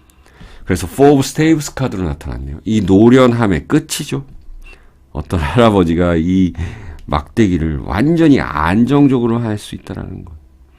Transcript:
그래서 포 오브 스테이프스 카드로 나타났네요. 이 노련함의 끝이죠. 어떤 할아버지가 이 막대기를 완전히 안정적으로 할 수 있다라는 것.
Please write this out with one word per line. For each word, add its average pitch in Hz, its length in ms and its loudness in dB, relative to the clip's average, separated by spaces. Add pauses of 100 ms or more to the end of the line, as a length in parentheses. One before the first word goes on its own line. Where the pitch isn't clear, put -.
(640)
그래서 92 220 -4
포 139 260 4
오브 135 100 2
스테이프스 156 520 -2
카드로 110 300 -6
나타났네요. 69 600 -10
이 107 160 0
노련함의 113 880 4
끝이죠. 147 560 -4 (840)
어떤 78 300 -6
할아버지가 87 760 2
이 90 380 0 (500)
막대기를 80 760 -2
완전히 143 600 2
안정적으로 117 1000 0
할 107 200 -4
수 - 160 -16
있다라는 92 500 -14
것. - 80 -20 (460)